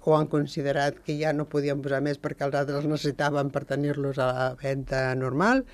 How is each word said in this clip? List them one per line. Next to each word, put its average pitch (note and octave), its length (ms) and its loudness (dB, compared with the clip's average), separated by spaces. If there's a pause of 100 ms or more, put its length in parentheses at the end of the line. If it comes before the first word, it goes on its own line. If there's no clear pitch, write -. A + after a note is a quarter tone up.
o D#3 160 6
han D3+ 80 2
considerat C#3+ 800 0
que D#3 100 -2
ja D#3 160 0
no D3 140 -2
podien C#3+ 340 0
posar C#3 220 0
més C#3+ 160 -2
perquè D3 260 -4
els C#3+ 140 -2
altres C#3+ 240 0
els D3+ 80 0
necessitaven D3 600 0
per C#3 140 -4
tenir-los C#3 540 -2
a C3 80 2
la B2+ 200 0 (140)
venda C3 540 -2
normal D3+ 480 2 (120)